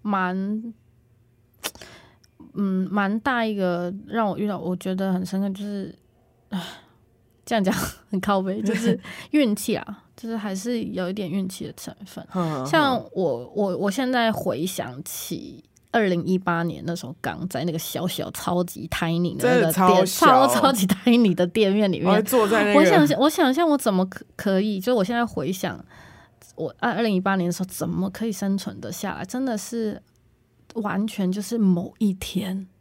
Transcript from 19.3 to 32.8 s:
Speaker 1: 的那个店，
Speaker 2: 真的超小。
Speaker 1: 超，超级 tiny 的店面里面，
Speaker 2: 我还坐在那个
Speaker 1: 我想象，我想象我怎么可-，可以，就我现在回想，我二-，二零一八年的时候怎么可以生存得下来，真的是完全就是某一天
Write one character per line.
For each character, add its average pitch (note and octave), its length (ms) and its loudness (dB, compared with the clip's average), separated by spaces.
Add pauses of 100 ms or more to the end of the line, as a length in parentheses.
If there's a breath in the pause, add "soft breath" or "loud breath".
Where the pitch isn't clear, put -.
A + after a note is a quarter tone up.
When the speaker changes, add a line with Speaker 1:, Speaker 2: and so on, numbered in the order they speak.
Speaker 1:
的 A#3+ 100 0
那 B3 80 6
个 A#3+ 60 6
店， - 0 -
Speaker 2:
真 - 0 -
的 D#3+ 100 2
超 F#3 340 6
小。 C4+ 420 6
Speaker 1:
超， B3 140 4
超 C4+ 120 6
级 G3 140 2
tiny A3+ 460 4
的 F3+ 140 2
店 G3 240 2
面 G#3 180 4
里 E3+ 100 0
面， F3+ 100 2
Speaker 2:
我 G3 40 8
还 G#3+ 80 6
坐 G#3+ 260 4
在 G#3 180 4
那 G#3 80 4
个 - 60 10
Speaker 1:
我 - 60 10
想 E4+ 220 8
象， G3 120 2
我 C#4+ 100 6
想 C4+ 240 4
象 E4 160 2
我 C#4+ 80 4
怎 A3 160 2
么 F#3 140 4
可-， - 180 -16 (100)
可 F#3+ 240 2
以， G#3 200 0
就 B3 160 0
我 G3 80 2
现 A#3 120 -2
在 A#3+ 100 2
回 D#3 260 -4
想， C3+ 320 -6 (720 soft breath)
我 D3+ 240 -6
二-， A#3+ 160 0
二 A3 60 -2
零 A3 140 2
一 F3+ 40 2
八 G3 180 0
年 F3 100 0
的 F3 40 0
时 - 80 -6
候 F#3 60 -2
怎 D#3+ 220 -6
么 F3 220 -2
可 A3 160 -8
以 A3+ 60 -4
生 G3 260 -2
存 G3+ 240 -8
得 A2+ 100 -10
下 F#3+ 240 -8
来， - 100 -8
真 B3+ 200 -6
的 A#3 120 -2
是 A3 440 -6 (760)
完 G#3 300 -2
全 G3 240 -2
就 G3+ 120 -4
是 A#3 160 -6
某 F#3+ 400 2
一 G3+ 160 0
天 F#3+ 520 -6 (160)